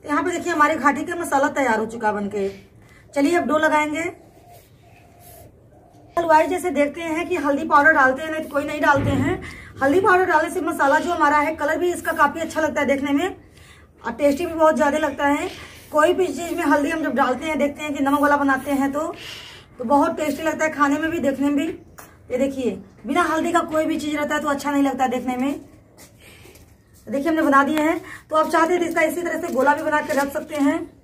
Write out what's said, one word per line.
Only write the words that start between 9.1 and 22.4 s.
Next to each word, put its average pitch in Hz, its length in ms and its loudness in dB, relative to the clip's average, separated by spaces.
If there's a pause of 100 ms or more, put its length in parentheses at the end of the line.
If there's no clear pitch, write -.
हैं। 311 300 0 (400)
हल्दी 285 180 4
पाउडर 370 260 4
डालने 330 240 2
से 370 120 -4
मसाला 302 380 2
जो 330 140 -2
हमारा 302 240 2
है, 311 180 0
कलर 302 220 -2
भी 349 160 0
इसका 330 200 -6
काफ़ी 320 280 0
अच्छा 311 200 -4
लगता 302 200 0
है 277 60 0
देखने 277 240 0
में 349 240 0 (680)
और 233 80 -6
tasty 285 340 0
भी 330 80 -6
बहुत 311 220 4
ज़्यादा 285 220 2
लगता 294 300 0
है। 302 220 0 (420)
कोई 311 220 4
भी 359 140 2
चीज़ 339 280 -6
में 339 80 -4
हल्दी 294 260 2
हम 330 140 -4
जब 277 120 -2
डालते 254 300 0
हैं, 311 140 -2
देखते 285 240 -2
हैं 302 100 -6
कि 285 100 -2
नमक 277 180 2
वाला 285 160 4
बनाते 277 340 0
हैं 277 200 0
तो, 311 220 -4 (640)
तो 247 60 -10
बहुत 285 340 2
tasty 302 260 -4
लगता 311 220 0
है 311 60 0
खाने 285 280 2
में 320 120 -2
भी, 339 80 -2
देखने 277 300 0
में 285 80 0
भी। 320 100 0 (640)
ये 247 60 -2
देखिए, 269 340 0 (340)